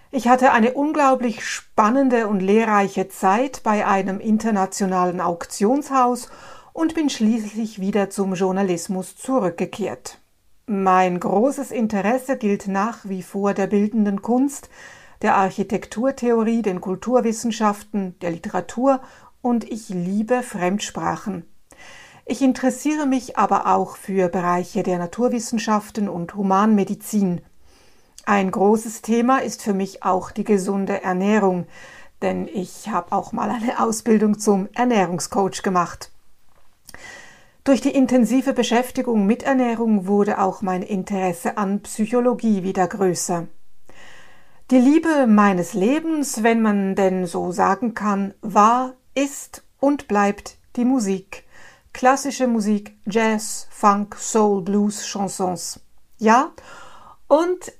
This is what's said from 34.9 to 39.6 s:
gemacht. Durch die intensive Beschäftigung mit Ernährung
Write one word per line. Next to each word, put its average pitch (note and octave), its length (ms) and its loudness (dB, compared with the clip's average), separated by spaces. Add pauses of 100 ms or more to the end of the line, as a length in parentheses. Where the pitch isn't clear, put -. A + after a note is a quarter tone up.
gemacht. F3+ 480 -2 (1500)
Durch C4 180 4
die - 140 -2
intensive B3+ 580 4
Beschäftigung A#3 720 0
mit A#3+ 180 0
Ernährung A#3 640 2